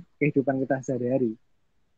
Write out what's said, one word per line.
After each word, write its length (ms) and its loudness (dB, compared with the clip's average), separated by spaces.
kehidupan 480 0
kita 160 0
sehari-hari. 560 0